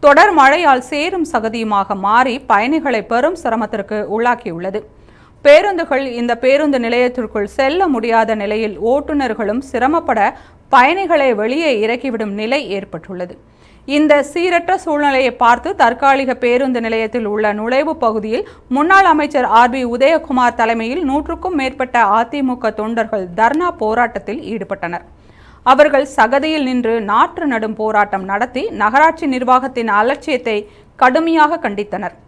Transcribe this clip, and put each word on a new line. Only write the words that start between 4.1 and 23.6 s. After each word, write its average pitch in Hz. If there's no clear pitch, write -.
உள்ளாக்கியுள்ளது. 214
பேருந்துகள் 320
இந்த 240
பேருந்து 277
நிலையத்திற்குள் 233
செல்ல 311
முடியாத 226
நிலையில், 214
ஓட்டுநர்களும் 254
சிரமப்பட, 269
பயணிகளை 302
வெளியே 285
இறக்கிவிடும் 226
நிலை 254
ஏற்பட்டுள்ளது. 180
இந்த 302
சீரற்ற 349
சூழ்நிலையை 277
பார்த்து, 240
தற்காலிக 269
பேருந்து 247
நிலையத்தில் 226
உள்ள 214
நுழைவு 262
பகுதியில் 220
முன்னாள் 370
அமைச்சர் 294
ஆர் 240
பி 262
உதயகுமார் 247
தலைமையில் 233
நூற்றுக்கும் 330
மேற்பட்ட 254
அதிமுக 254
தொண்டர்கள் 220
தர்ணா 285